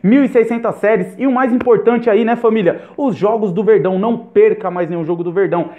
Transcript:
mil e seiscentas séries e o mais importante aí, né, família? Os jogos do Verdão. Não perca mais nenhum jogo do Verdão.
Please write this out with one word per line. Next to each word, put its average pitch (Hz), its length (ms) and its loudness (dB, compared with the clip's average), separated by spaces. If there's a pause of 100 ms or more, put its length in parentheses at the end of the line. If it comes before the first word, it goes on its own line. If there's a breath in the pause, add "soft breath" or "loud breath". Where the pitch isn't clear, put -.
mil 254 220 4
e 240 40 0
seiscentas 233 480 0
séries 202 420 0
e 247 80 -2
o 277 40 0
mais 254 220 0
importante 233 560 2
aí, 220 160 2
né, 226 100 0
família? 220 460 0 (160 loud breath)
Os 269 180 -2
jogos 208 380 -2
do 190 100 -2
Verdão. 190 360 2
Não 220 180 -2
perca 214 540 0
mais 175 180 -4
nenhum 170 160 -6
jogo 170 180 -4
do 175 80 -6
Verdão. 190 380 -2 (100)